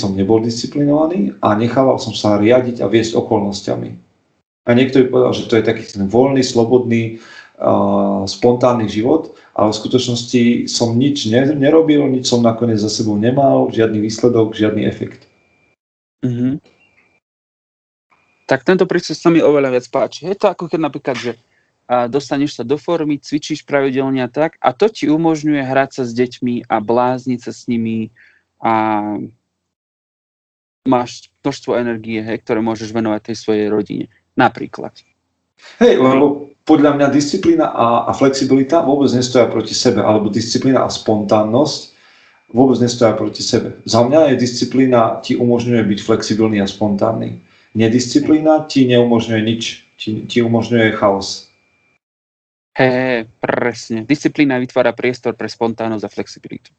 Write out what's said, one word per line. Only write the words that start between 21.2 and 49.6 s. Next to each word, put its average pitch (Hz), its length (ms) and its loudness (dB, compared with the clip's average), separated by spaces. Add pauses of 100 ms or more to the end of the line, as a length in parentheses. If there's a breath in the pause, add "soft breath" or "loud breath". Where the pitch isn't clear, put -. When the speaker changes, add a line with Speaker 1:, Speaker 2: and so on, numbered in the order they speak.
Speaker 2:
a, 123 240 0
dostaneš 139 480 -4
sa 120 80 -8
do 143 160 -2
formy, 151 400 -4
cvičíš 143 400 -6
pravidelne 135 640 0
a 120 80 -10
tak, 156 320 -2
a 127 80 2
to 208 160 2
ti - 240 -6
umožňuje 151 480 0
hrať 135 400 -2
sa - 80 -2
s - 80 -8
deťmi 123 480 -4
a 110 160 -2
blázniť 123 640 -2
sa 117 80 -10
s - 160 -12
nimi 113 400 -4 (560 soft breath)
a 110 360 0 (1800)
máš 127 560 -2
množstvo 131 320 -4
energie, 113 480 -4
hej, 110 240 -8
ktoré 113 160 -2
môžeš 110 320 -4
venovať 113 400 -4
tej 107 80 -8
svojej 107 320 0
rodine. 107 320 -4 (320)
Napríklad. - 560 -2 (880 loud breath)
Speaker 1:
Hej, 240 160 6
lebo 139 640 2
podľa 143 400 4
mňa 139 80 4
disciplína 156 640 2
a, 117 320 0
a 113 80 -2
flexibilita 135 720 2
vôbec 139 240 2
nestoja 123 400 2
proti - 240 -4
sebe, 110 320 0
alebo 107 240 2
disciplína 127 560 0
a - 80 -6
spontánnosť 110 1040 0 (560 soft breath)
vôbec 123 240 4
nestoja 117 400 2
proti 107 240 -6
sebe. - 480 -2
Za 117 160 2
mňa 147 280 4
je - 40 4
disciplína, 123 880 0
ti 123 80 -4
umožňuje 120 480 2
byť 101 240 0
flexibilný 107 560 0
a 98 80 -2
spontánny. 113 720 -4 (340 soft breath)
Nedisciplína 147 920 2
ti 135 160 2
neumožňuje 117 560 2
nič, 113 420 -4 (140)